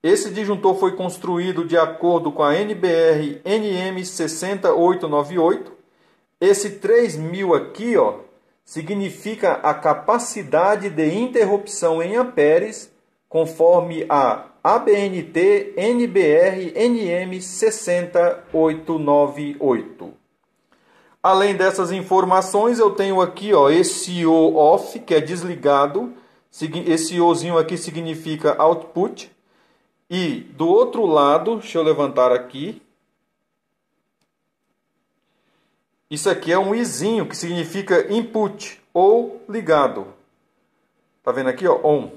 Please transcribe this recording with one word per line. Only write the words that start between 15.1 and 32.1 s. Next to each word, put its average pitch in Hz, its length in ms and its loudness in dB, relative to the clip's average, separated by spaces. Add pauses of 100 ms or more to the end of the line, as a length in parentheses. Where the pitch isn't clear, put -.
T 196 520 0
N 240 300 0
B 190 160 0
R 175 540 2
N 226 340 0
M 185 320 -6
sessenta 175 1000 -2 (100)
oito 160 460 0
nove 143 600 0
oito. 117 540 -4 (1120)
Além 190 320 2
dessas 185 360 0
informações, 190 840 2
eu 214 140 4
tenho 196 280 -2
aqui, 185 320 -2
ó, 147 160 6
esse 175 600 0
O 160 280 4
off, 160 440 2
que - 160 -2
é 151 40 6
desligado. 147 920 -2 (360)
Signi-, 160 400 -8
esse 170 300 0
Ozinho 170 380 2
aqui 160 200 -2
significa 156 800 -4
output. 170 720 -2 (800)
E 170 300 -4 (160)
do 165 120 -2
outro 226 380 2
lado, 160 520 2
deixa 190 200 -8
eu 165 60 0
levantar 135 480 2